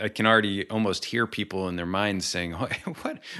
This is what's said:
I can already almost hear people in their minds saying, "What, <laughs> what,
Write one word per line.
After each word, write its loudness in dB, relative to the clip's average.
I 0
can 2
already 4
almost 0
hear 0
people -2
in -2
their -2
minds 0
saying, -2
"What, -4
<laughs> -8
what, -6